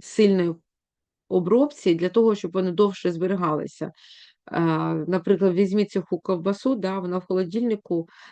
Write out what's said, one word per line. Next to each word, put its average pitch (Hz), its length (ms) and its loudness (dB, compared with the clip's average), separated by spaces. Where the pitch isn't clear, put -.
сильної 190 540 2
обробці 190 640 2
для 170 140 0
того, 226 260 4
щоб 185 180 -6
вони 185 200 -2
довше 190 400 0
зберігалися. 165 800 -4
Е, 175 80 -2
наприклад, 180 460 2
візьміть 196 360 2
цю 190 120 -4
ху-, - 180 -6
ковбасу, 196 540 -2
да, 190 240 -4
вона 180 200 -4
в 180 60 -6
холодильнику, 190 840 -2